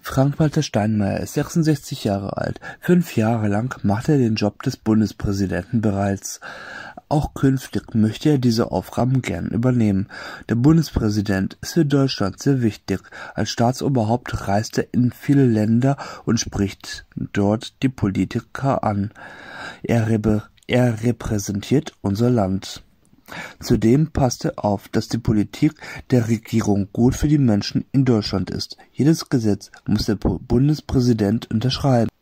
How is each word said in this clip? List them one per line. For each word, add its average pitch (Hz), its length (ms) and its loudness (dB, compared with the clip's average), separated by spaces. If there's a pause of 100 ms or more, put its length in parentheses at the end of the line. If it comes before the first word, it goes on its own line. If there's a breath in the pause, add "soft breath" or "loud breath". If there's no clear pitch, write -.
Frank-Walter 143 600 0
Steinmeier 104 560 0
ist - 140 -8
sechsundsechzig 151 680 0
Jahre 98 340 -2
alt. - 220 -6 (200 loud breath)
Fünf 180 360 2
Jahre 110 320 2
lang 107 360 -2
macht 107 260 0
er 147 80 4
den 113 180 4
Job - 280 -2
des 131 140 -4
Bundespräsidenten 101 1040 0
bereits. 98 580 -2 (720 loud breath)
Auch 143 240 -2
künftig - 640 -2
möchte 110 340 2
er 147 80 4
diese 120 340 2
Aufgaben 123 500 0
gern 90 260 -4
übernehmen. 113 600 2 (400 loud breath)
Der 113 80 0
Bundespräsident 107 1040 2
ist - 120 -10
für 165 120 2
Deutschland 135 540 0
sehr 135 220 0
wichtig. 101 400 -2 (320 loud breath)
Als - 160 -4
Staatsoberhaupt 117 1000 -2
reist 101 300 -2
er - 160 -4
in 123 180 2
viele 139 340 2
Länder 117 520 2 (280 loud breath)
und 113 140 2
spricht - 680 -6 (100)
dort - 680 -2
die 131 80 0
Politiker 107 960 -2
an. 101 280 -2 (720 loud breath)
Er 113 240 2
reprä-, 107 360 2 (240)
er 120 360 2
repräsentiert 113 1000 -2
unser 101 280 0
Land. 98 540 -2 (760 loud breath)
Zudem 120 520 2
passt - 340 0
er 151 80 -2 (120)
auf, 101 220 -2
dass - 200 -4
die 117 120 -4
Politik 113 540 0 (360 loud breath)
der 117 200 4
Regierung 104 640 0
gut 120 220 2
für - 140 -2
die 151 100 4
Menschen 117 540 0
in 139 120 2
Deutschland 104 460 0
ist. - 280 -8 (140 loud breath)
Jedes 156 380 0
Gesetz 110 420 0 (140 loud breath)
muss 104 200 0
der 107 100 0
Bu-, - 240 -2
Bundespräsident 123 1120 0
unterschreiben. 120 580 0 (120)